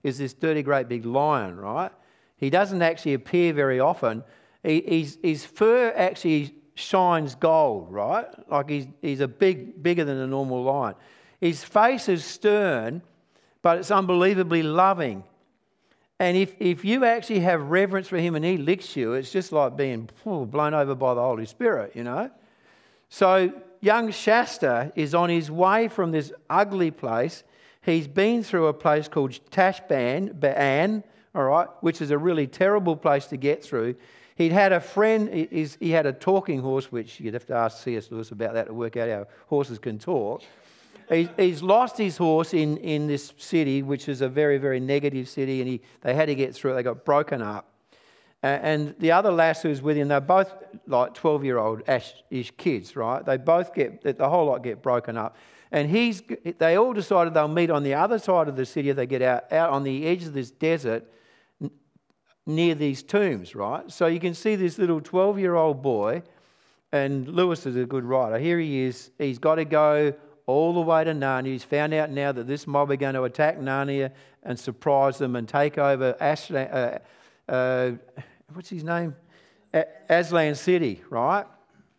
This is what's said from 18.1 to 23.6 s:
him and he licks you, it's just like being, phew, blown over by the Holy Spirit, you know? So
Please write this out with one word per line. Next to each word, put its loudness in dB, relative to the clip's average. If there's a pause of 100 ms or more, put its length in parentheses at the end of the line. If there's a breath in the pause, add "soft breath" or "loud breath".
him 0
and -2
he 0
licks -2
you, -2
it's -4
just -4
like 2
being, -4 (140)
phew, -4
blown 0
over 0
by 0
the -2
Holy -2
Spirit, -2
you -8
know? -6 (800 soft breath)
So 4 (280)